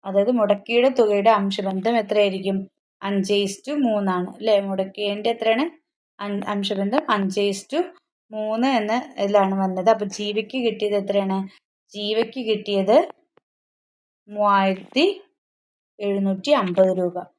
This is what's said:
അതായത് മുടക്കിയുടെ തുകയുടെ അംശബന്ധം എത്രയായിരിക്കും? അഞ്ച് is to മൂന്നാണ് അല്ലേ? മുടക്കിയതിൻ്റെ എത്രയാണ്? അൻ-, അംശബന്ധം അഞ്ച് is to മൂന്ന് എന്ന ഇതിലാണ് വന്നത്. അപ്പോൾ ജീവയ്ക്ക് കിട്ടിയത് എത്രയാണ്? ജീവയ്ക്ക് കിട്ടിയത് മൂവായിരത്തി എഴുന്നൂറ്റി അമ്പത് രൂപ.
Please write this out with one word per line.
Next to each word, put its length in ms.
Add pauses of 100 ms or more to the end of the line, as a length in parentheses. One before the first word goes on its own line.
അതായത് 340
മുടക്കിയുടെ 580
തുകയുടെ 420
അംശബന്ധം 640
എത്രയായിരിക്കും? 560 (440)
അഞ്ച് 420
is 120 (100)
to 80 (120)
മൂന്നാണ് 500
അല്ലേ? 200 (120)
മുടക്കിയതിൻ്റെ 680
എത്രയാണ്? 300 (540)
അൻ-, 340
അംശബന്ധം 480 (140)
അഞ്ച് 360
is 100 (100)
to 80 (520)
മൂന്ന് 380 (100)
എന്ന 140 (300)
ഇതിലാണ് 400
വന്നത്. 320
അപ്പോൾ 220
ജീവയ്ക്ക് 480
കിട്ടിയത് 360
എത്രയാണ്? 380 (540)
ജീവയ്ക്ക് 560
കിട്ടിയത് 480 (1300)
മൂവായിരത്തി 760 (920)
എഴുന്നൂറ്റി 520 (100)
അമ്പത് 380
രൂപ. 160 (240)